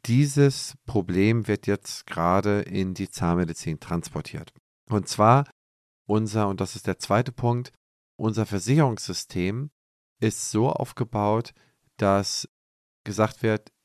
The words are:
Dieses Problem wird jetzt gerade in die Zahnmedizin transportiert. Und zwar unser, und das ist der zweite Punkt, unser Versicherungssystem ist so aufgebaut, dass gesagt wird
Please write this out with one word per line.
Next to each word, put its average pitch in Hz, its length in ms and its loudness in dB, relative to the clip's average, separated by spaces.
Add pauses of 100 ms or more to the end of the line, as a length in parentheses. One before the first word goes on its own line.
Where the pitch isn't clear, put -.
Dieses 139 680 2 (100)
Problem 101 640 2
wird 104 180 -2
jetzt - 400 -4
gerade 98 540 2
in 95 320 -4
die 95 160 -6
Zahnmedizin 85 720 -2
transportiert. 80 720 -8 (380)
Und 104 180 0
zwar 120 400 4 (580)
unser, 107 420 0
und 95 120 -4
das 95 160 -4
ist - 100 -10
der 92 120 -2
zweite 120 340 0
Punkt, 120 400 -2 (460)
unser 110 260 0
Versicherungssystem 101 1300 0 (500)
ist - 300 -2
so 113 200 2
aufgebaut, 110 840 -2 (440)
dass 98 520 0 (540)
gesagt 107 400 -2
wird 110 280 -2 (140)